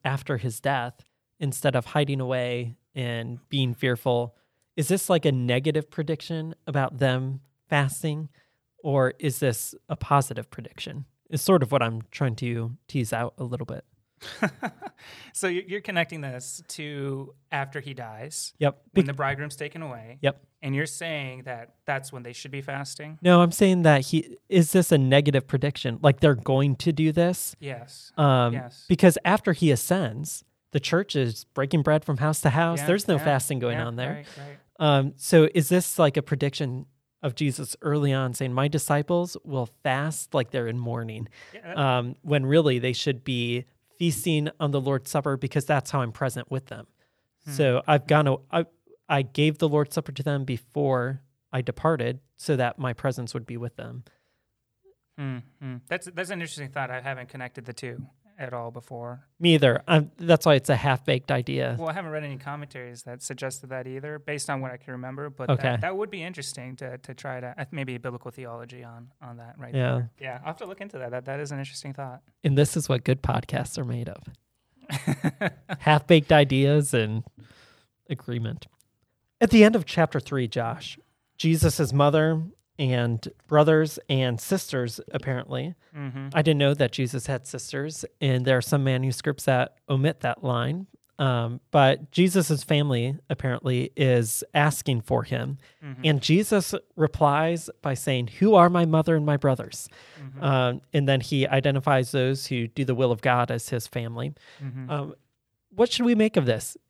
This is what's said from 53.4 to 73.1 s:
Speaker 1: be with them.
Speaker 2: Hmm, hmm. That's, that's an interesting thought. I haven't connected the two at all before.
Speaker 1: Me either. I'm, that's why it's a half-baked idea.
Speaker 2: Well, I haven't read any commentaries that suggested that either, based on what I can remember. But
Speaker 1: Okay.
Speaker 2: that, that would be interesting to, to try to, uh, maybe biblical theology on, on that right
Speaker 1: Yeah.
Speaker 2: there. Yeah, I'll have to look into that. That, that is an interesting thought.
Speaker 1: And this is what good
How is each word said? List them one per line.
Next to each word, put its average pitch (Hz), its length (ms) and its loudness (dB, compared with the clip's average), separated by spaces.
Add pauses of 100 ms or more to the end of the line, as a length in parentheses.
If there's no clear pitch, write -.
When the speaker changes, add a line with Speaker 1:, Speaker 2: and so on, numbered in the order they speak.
Speaker 1:
be 117 120 -12
with 117 180 -10
them. 120 280 -14 (1120)
Speaker 2:
Hmm, 135 220 -8 (240)
hmm. 131 140 -10 (140)
That's, 180 220 -8
that's 175 200 -8
an 175 100 -6
interesting 147 280 -12
thought. 139 200 -6
I 127 120 -8
haven't 127 280 -10
connected 127 360 -14
the 120 80 -14
two 123 300 -12 (360)
at 127 140 -10
all 117 180 -8
before. 120 560 -14 (120)
Speaker 1:
Me 170 140 6
either. 135 340 4
I'm, 156 300 2
that's 170 300 2
why 151 80 6
it's 131 140 0
a 135 60 4
half-baked 131 540 -2
idea. 127 480 -2
Speaker 2:
Well, 160 120 -6
I 151 40 -6
haven't 175 160 -8
read 151 140 -8
any 139 140 -10
commentaries 135 680 -14
that 123 180 -16
suggested 131 480 -10
that 131 160 -10
either, 139 320 -12
based 147 320 -8
on 135 120 -4
what 131 100 -8
I 123 60 -14
can 127 160 -16
remember. 131 360 -12
But 135 220 -4
Speaker 1:
Okay. 131 100 2
Speaker 2:
that, 123 200 -2
that 185 140 -4
would 208 140 -6
be 180 140 -10
interesting 135 540 -12
to, 127 200 -14
to 135 160 -16
try 127 260 -10
to, 123 160 -12
uh, 131 140 -10
maybe 127 300 -8
biblical 123 320 -12
theology 120 520 -16
on, 117 280 -20 (100)
on 120 160 -16
that 117 220 -20
right 123 160 -10
Speaker 1:
Yeah. 127 160 0
Speaker 2:
there. 120 180 -2 (100)
Yeah, 131 200 -10
I'll 139 80 -12
have 160 100 -8
to 226 80 -12
look 190 160 -14
into 202 160 -14
that. 123 140 -10
That, 127 140 -8
that 139 140 -8
is 143 120 -8
an 139 80 -8
interesting 135 340 -12
thought. 135 280 -14 (220)
Speaker 1:
And 139 140 4
this 143 180 4
is 156 140 -4
what 131 140 0
good 135 180 0